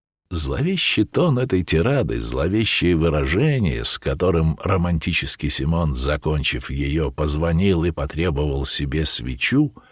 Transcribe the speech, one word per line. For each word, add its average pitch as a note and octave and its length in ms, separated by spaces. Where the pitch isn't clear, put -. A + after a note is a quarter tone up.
Зловещий G#2 760
тон C#3+ 320
этой F#2+ 260
тирады, E2+ 560
зловещее F2 760
выражение, D#2+ 880
с - 140
которым D#2+ 600
романтический E2+ 880
Симон, D#2 460
закончив C#2+ 760
её, C#2 400
позвонил E2 720
и E2+ 80
потребовал D2 760
себе D2 400
свечу, D2+ 680